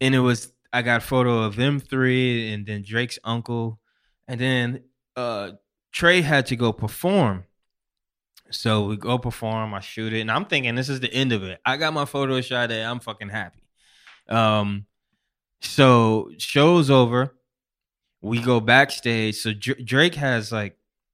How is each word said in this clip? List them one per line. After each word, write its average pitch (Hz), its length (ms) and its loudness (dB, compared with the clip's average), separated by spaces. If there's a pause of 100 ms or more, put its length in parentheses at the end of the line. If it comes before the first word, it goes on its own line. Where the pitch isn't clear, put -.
and 131 140 2
it 131 60 4
was, 123 320 0 (200)
I 120 100 0
got 117 200 0
a - 40 -14
photo 123 380 2
of 104 120 -4
them 139 220 0
three 127 720 0
and 104 140 -8
then 104 160 -6
Drake's 113 420 -4
uncle. 117 540 -4 (480)
And 123 140 -10
then, 127 420 0 (340)
uh, 107 360 -6 (400)
Trey 175 300 4
had 143 240 2
to 127 100 -4
go 117 160 0
perform. 113 720 0 (1040)
So 107 360 0
we 107 100 -4
go 107 220 -2
perform, 110 560 -6
I 98 60 -8
shoot 110 320 -8
it, 110 80 -2
and 110 100 -6
I'm 147 140 0
thinking 127 300 0
this 127 140 -4
is 135 100 -4
the 123 160 -6
end 131 160 2
of 101 140 0
it. 92 200 -12
I 131 120 0
got 156 180 -2
my 147 100 -2
photo 135 360 -2
shot 120 320 -4
at, 110 120 -6
I'm 120 140 -6
fucking 110 300 -12
happy. 101 340 -10 (680)
Um, 104 580 0 (760)
so 117 800 4
show's 151 520 4
over. 127 460 4 (840)
We 117 200 -4
go 123 180 2
backstage. 117 800 2
So 110 160 -4
Dr-, 123 320 -6
Drake 151 320 2
has, 123 340 -2
like, 104 260 -6 (380)